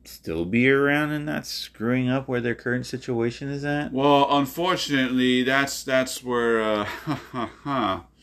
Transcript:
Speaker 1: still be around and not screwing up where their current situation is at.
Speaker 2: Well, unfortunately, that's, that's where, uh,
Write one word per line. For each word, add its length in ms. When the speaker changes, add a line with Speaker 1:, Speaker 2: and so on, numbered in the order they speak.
Speaker 1:
still 400
be 260
around 420
and 140
not 200
screwing 600
up 180
where 140
their 140
current 320
situation 640
is 140
at. 280
Speaker 2:
Well, 340
unfortunately, 1040
that's, 420
that's 400
where, 380
uh, 1400